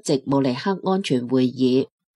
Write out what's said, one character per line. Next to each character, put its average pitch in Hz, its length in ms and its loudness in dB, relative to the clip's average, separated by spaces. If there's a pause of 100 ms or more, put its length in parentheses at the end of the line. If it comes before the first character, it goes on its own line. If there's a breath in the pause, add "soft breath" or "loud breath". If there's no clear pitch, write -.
席 143 240 -2
慕 139 160 2
尼 131 100 0
黑 135 200 -4 (120)
安 190 180 0
全 123 260 -2
會 127 180 2
議， 127 400 2 (300)